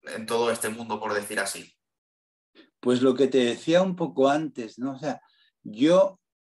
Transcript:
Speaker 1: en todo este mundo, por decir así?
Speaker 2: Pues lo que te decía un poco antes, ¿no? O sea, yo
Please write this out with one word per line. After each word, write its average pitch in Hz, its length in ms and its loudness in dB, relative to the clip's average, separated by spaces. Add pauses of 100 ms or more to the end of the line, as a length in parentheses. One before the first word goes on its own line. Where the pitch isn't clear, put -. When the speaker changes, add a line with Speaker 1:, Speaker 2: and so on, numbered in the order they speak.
Speaker 1:
en 110 240 -12
todo 117 260 0
este 113 160 -4
mundo, 110 320 -8
por 107 140 -4
decir 104 260 -4
así? 90 340 -8 (1080)
Speaker 2:
Pues 123 200 2
lo 131 140 4
que 135 120 4
te 135 100 2
decía 127 440 2
un 190 140 0
poco 135 320 0
antes, 139 500 -4
¿no? 131 140 -6
O 131 80 -12
sea, 139 220 -8 (420)
yo 160 560 2 (340)